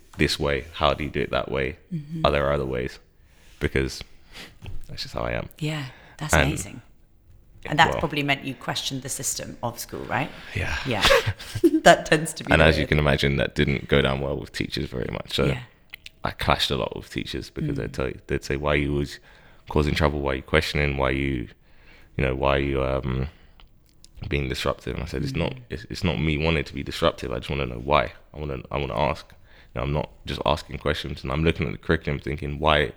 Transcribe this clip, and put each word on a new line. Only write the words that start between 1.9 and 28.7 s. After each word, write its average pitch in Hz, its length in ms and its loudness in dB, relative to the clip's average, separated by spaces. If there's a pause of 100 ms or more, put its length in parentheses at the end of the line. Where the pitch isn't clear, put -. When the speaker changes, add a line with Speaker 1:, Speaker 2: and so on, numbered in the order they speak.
Speaker 2:
Mm-hmm. 156 320 -4
Speaker 1:
Are 73 60 4
there 71 200 2
other 71 140 0
ways? 65 340 -4 (600)
Because 67 440 -2 (840)
that's - 160 -10
just - 100 -10
how - 80 -2
I 60 180 -2
am. - 80 -6 (120)
Speaker 2:
Yeah, 151 260 -4 (320)
that's 151 160 -2
Speaker 1:
And 156 140 8
Speaker 2:
amazing. - 340 -6 (840)
And 147 140 0
that's 151 140 6
Speaker 1:
well - 60 0
Speaker 2:
probably 147 240 -2
meant 139 200 0
you 135 120 -6
questioned - 480 -6
the 139 60 -10 (120)
system - 420 -6
of 117 160 -6
school, - 240 -8 (140)
right? 147 120 -2 (260)
Speaker 1:
Yeah. 90 200 -2 (100)
Speaker 2:
Yeah. 110 200 0 (580)
<laughs> 320 200 4
That 170 220 8
tends 160 300 0
to - 80 -12
be - 80 -2
Speaker 1:
And 80 100 8
Speaker 2:
the 78 40 10
Speaker 1:
as 78 120 8
you 76 60 2
Speaker 2:
way. 67 40 -2
Speaker 1:
can 76 120 4
imagine, 71 380 4
that - 180 0
didn't 71 340 2
go 71 120 6
down 67 240 2
well 71 120 -2
with - 160 -10
teachers - 340 -4 (100)
very - 140 -4
much. - 220 -8
So 69 120 2
Speaker 2:
Yeah. 123 140 2 (640)
Speaker 1:
I - 80 -2
clashed - 400 0
a 69 120 0
lot - 140 -4
with - 200 -12
teachers - 320 -6
because - 260 -4
Speaker 2:
Mm. 62 60 -4
Speaker 1:
they'd 55 120 -6
tell 65 140 -2
you, - 200 -8
they'd - 220 -2
say, 69 60 0
"Why 73 180 0
are 73 120 4
you 69 80 0
always 71 260 -2 (500)
causing 73 260 4
trouble? 73 260 4
Why 69 120 0
are - 20 0
you 67 60 -4 (140)
questioning? 73 420 2
Why 67 120 2
are 67 180 0
you, 62 200 -2 (680)
you - 80 2
know, 65 100 0
why 67 220 2
are 69 140 2
you, 67 120 0
um, 65 440 -2 (1040)
being 71 180 0
disruptive?" 64 480 -4
And 60 80 -6
I - 40 -6
said, 65 160 -4
"It's 67 120 -4
not, 82 180 -2
Speaker 2:
Mm. - 160 -14
Speaker 1:
it's, - 200 -8
it's - 140 -6
not 76 160 2
me 78 180 2
wanting 78 280 2
to - 80 -12
be 69 100 -6
disruptive. - 480 -2
I 58 60 -2
just - 120 -6
wanna 69 160 0
know 60 160 -6 (100)
why. 69 200 4 (220)
I 73 60 -12
wanna, 71 200 -6 (120)